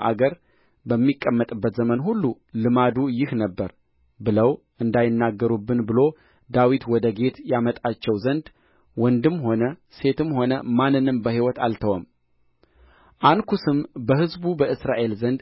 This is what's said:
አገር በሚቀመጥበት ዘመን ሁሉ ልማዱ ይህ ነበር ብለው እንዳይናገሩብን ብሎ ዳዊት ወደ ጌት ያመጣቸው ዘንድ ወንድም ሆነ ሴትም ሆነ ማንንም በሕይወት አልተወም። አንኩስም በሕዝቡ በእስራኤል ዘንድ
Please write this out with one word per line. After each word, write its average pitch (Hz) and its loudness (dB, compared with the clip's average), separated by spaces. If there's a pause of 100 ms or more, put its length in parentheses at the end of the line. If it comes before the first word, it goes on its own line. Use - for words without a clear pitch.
አገር 113 0 (540)
በሚቀመጥበት 120 0
ዘመን 120 0
ሁሉ 208 -2 (320)
ልማዱ 120 2 (140)
ይህ 127 -2
ነበር 101 -4 (500)
ብለው 110 2 (300)
እንዳይናገሩብን 117 0
ብሎ 113 0 (500)
ዳዊት 123 2
ወደ 117 2
ጌት 120 -2 (100)
ያመጣቸው 120 -2
ዘንድ 135 -4 (500)
ወንድም 123 2
ሆነ 113 0 (300)
ሴትም 147 -2
ሆነ 127 0 (160)
ማንንም 131 2
በሕይወት 120 0
አልተወም። 107 -2 (1200)
አንኩስም 156 2 (220)
በሕዝቡ 156 0 (120)
በእስራኤል 123 0
ዘንድ 120 -2